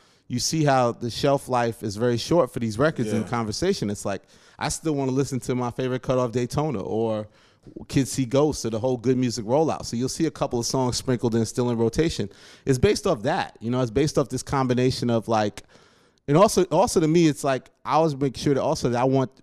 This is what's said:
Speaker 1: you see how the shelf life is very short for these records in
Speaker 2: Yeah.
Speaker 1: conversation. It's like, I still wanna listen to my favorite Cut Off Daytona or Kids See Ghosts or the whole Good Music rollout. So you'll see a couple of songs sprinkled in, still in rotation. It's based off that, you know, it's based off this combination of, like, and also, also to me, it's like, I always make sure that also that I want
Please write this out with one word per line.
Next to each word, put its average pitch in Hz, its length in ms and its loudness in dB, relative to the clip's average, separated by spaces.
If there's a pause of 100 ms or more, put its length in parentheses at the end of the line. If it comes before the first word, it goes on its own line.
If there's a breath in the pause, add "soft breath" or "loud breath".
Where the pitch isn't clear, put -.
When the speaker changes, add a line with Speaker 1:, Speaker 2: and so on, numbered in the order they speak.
(280 soft breath)
Speaker 1:
you 123 100 -4
see 156 260 0
how 131 280 4
the 117 180 -6
shelf 139 380 0
life 120 340 -2
is 101 140 -6
very 120 200 2
short 143 360 2
for 127 80 -6
these 110 180 -4
records 131 340 0
in 110 100 -2
Speaker 2:
Yeah. 92 60 -8
Speaker 1:
conversation. 117 640 -2
It's - 140 -8
like, 101 180 -6 (360 soft breath)
I 139 100 -4
still 151 260 -4
wanna 135 180 -2
listen 131 280 -2
to 131 160 -4
my 123 160 -2
favorite 127 300 -4
Cut 127 160 0
Off 123 140 0
Daytona 123 480 -2
or 110 460 -2 (600 soft breath)
Kids 139 240 0
See 135 140 -2
Ghosts 135 420 0
or 110 40 -2
the 110 100 -4
whole 127 160 0
Good 123 200 2
Music 123 280 -2
rollout. 127 400 0
So - 120 -6
you'll 127 120 -2
see 160 180 -2
a 147 60 -2
couple 135 260 -2
of 117 80 -2
songs 127 300 0
sprinkled 120 400 0
in, 113 100 2
still 123 240 -2
in 117 80 -2
rotation. 113 500 0 (380 loud breath)
It's 135 120 2
based 202 280 2
off 143 160 0
that, 143 380 -4
you 113 100 -6
know, 127 100 -2
it's 120 120 0
based 151 260 0
off 135 120 0
this 127 120 -6
combination 127 680 0
of, 113 180 0
like, 107 340 0 (640 soft breath)
and 143 100 2
also, 202 360 6
also 196 260 2
to 160 80 4
me, 165 220 6
it's 143 160 -2
like, 135 260 -2 (140)
I 123 80 -2
always 151 240 2
make 135 200 -2
sure 147 180 0
that 123 60 2
also 139 300 0
that 120 100 0
I 127 40 2
want 135 260 2 (120)